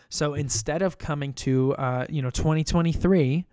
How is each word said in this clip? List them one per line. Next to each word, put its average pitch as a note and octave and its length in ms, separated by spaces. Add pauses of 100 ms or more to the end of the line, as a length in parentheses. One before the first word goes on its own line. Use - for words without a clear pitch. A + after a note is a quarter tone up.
(100)
So D3 240
instead C#3+ 480
of F#3 160
coming C#3+ 360
to, C3 420
uh, B2+ 320
you D3 140
know, B2+ 80
twenty D#3 340
twenty-three E3+ 880